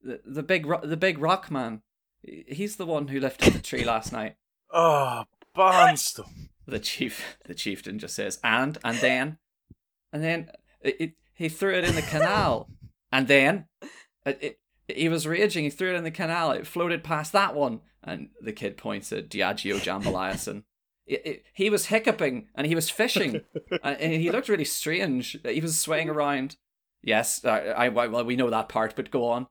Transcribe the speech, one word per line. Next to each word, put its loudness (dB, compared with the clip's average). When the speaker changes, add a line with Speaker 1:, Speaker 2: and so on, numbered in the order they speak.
Speaker 1:
The, -12
the -8
big 0
ro-, 0
the -4
big 2
rock 0
man, -4
he's -10
the -8
one -2
who -2
lifted 6
the -2
tree -4
last -2
night." -8
Speaker 2:
Oh, 2
Barnstorm. 4
Speaker 1:
The -6
chief, -6
the -12
chieftain -8
just -12
says, -6
"And, 2
and -4
then, 0
and -4
then -4
it, -2
it, -4
he -4
threw 0
it 2
in 2
the -2
canal. 0
Speaker 3:
<laughs> -20
Speaker 1:
And 2
then 6
it, -2
it, -8
he 2
was 0
raging, 2
he 0
threw -2
it -2
in -4
the -6
canal, 0
it -2
floated -2
past -4
that 4
one." 0
And -10
the -8
kid -6
points -8
at -8
Diageo -2
Jambalaya. -4
<laughs> -20
It, -4
it, -8
he 0
was 0
hiccuping 0
and -2
he 2
was -2
fishing, 0
Speaker 2:
<laughs> -12
Speaker 1:
uh, -2
and 0
he 2
looked -2
really 2
strange. -2
He 0
was 0
swaying 0
around. 0
Yes, 0
I, 4
I, 0
well, 0
we -2
know 2
that -2
part, -2
but -8
go 0
on. -2